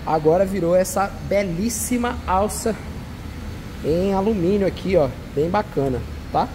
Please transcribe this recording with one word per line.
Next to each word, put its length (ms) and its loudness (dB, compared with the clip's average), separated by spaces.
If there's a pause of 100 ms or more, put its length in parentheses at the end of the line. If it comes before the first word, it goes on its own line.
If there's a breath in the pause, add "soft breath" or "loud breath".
Agora 400 4
virou 320 2
essa 360 2 (180)
belíssima 960 0
alça 500 0 (1080)
em 280 2
alumínio 520 2
aqui, 300 0
ó. 140 6 (260)
Bem 120 2
bacana, 540 0 (300)
tá? 240 2